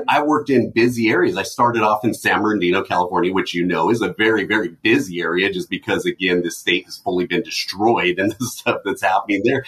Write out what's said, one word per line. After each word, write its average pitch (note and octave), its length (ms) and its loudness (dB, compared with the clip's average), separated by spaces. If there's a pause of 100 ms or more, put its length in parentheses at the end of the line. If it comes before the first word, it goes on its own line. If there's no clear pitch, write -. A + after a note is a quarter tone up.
I C#3+ 160 2
worked D3 260 0
in A#2 220 4
busy A#2 380 2
areas. E3+ 280 2
I F#2+ 60 -2
started A#2 400 0
off G#2+ 200 2
in A2 120 0
San G2 260 0
Bernardino, G2 420 2
California, F2+ 480 0
which F#2+ 220 -2
you F2 140 0
know F2 240 2
is A#2 100 0
a F#2 100 -2
very, G#2+ 340 2
very G#2+ 240 0
busy G#2+ 520 0
area F2+ 320 0
just F2+ 160 -6
because, F#2 380 -2
again, F2+ 340 0
the E2+ 80 -2
state F#2 360 -2
has - 120 -16
fully F2+ 300 -2
been F2 160 -2
destroyed F#2 760 0
and A2 140 0
<laughs> - 80 -8
the B2+ 80 -6
stuff - 360 -4
that's G2 200 -4
happening G2 400 0
there. C3+ 240 0